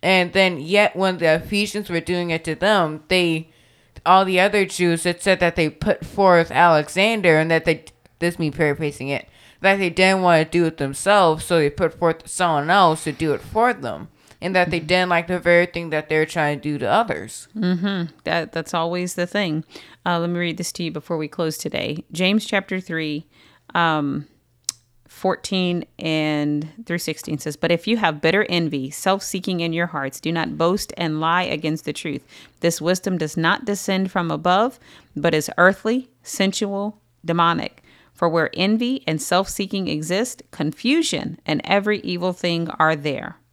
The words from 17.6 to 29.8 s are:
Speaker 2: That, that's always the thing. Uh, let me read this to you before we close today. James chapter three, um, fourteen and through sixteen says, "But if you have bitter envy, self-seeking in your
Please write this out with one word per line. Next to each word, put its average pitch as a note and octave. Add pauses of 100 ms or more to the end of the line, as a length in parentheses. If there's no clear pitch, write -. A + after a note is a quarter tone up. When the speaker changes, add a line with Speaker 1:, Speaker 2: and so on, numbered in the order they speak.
Speaker 2:
That, E3
that's E3
always F3
the F3
thing. E3+ (400)
Uh, F3
let E3+
me F3
read E3+
this F3
to -
you E3
before E3
we D#3
close D#3+
today. -
James F#3
chapter F#3+
three, D#3+ (480)
um, D3+ (800)
fourteen F3+ (120)
and D3+ (160)
through F3
sixteen -
says, D3
"But E3
if E3+
you A#3
have D#3+
bitter F#3
envy, D3
self-seeking F#3+
in E3
your E3+